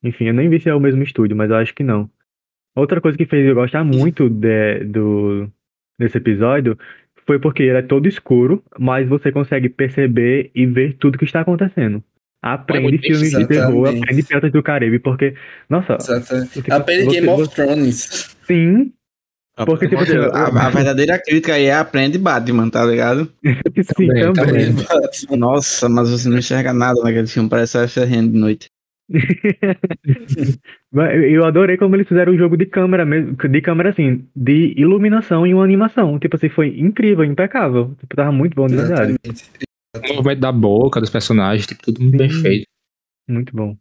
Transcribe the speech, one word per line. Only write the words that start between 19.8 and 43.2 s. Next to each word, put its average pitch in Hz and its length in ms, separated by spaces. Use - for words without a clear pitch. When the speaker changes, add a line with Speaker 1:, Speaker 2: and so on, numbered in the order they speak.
Speaker 4:
pelo - 160
Speaker 1:
tipo 160 80
Speaker 4:
amor 127 220
de 127 40
Speaker 1:
assim, - 0
Speaker 4:
Deus, 123 160
Speaker 1:
eu 120 80
Speaker 4:
a, 131 60
a - 20
verdadeira 139 480
crítica 160 360
aí 143 100
é 139 100
aprende 151 440
Batman, 123 520
tá 117 160
ligado? 120 460
Speaker 1:
<laughs> - 560
Sim, 185 100
Speaker 3:
Também, 147 260
Speaker 1:
também. 139 320
Speaker 3:
também. 117 80
Speaker 2:
Batman. - 540
Speaker 4:
Nossa, 127 500
mas 120 220
você 123 180
não 123 100
enxerga 127 360
nada 123 280
naquele 113 240
filme, 113 240
parece 117 280
a 120 60
F 123 180
R 123 160
N 113 120
de 113 80
noite. 107 300
Speaker 1:
<laughs> 165 1500
Mas 151 220
eu, 160 100
eu 156 220
adorei 180 320
como 196 180
eles 196 120
fizeram 180 260
o 175 40
jogo 170 200
de 180 80
câmera 185 400
mesmo, 147 300
de 139 260
câmera 175 280
assim, 135 360
de 143 420
iluminação 196 680
em 180 80
uma 185 100
animação. 190 560
Tipo 165 180
assim, 151 120
foi 151 300
incrível, 202 440
impecável. 143 760
Tipo, - 160
tava 143 160
muito 151 240
bom, 135 120
de 127 80
verdade. 131 480
Speaker 2:
Exatamente. - 220
Speaker 3:
O 147 40
movimento 135 240
da 131 120
boca, 117 480
dos 110 100
personagens, 107 580
tipo, - 140
tudo 117 200
muito 131 160
bem 135 120
Speaker 1:
Sim. 160 120
Speaker 3:
feito. 104 240